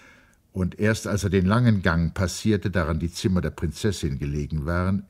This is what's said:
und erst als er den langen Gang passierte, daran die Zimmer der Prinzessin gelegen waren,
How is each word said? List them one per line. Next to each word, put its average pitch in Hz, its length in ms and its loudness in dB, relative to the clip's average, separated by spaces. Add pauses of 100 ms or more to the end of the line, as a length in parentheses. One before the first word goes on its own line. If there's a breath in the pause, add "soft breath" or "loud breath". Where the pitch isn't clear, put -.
(540 loud breath)
und 92 260 -4
erst 107 260 2
als 98 180 -2
er 101 60 -2
den 92 160 4
langen 110 380 4
Gang 82 320 2
passierte, 98 560 0
daran 82 280 0
die 82 120 -2
Zimmer 90 300 0
der 78 100 -2
Prinzessin 82 680 -4
gelegen 71 480 -4
waren, 90 440 -2